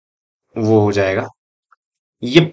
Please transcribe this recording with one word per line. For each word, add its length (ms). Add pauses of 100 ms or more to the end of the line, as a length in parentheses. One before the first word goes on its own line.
(580)
वो 220
हो 120
जाएगा। 360 (960)
ये 180 (120)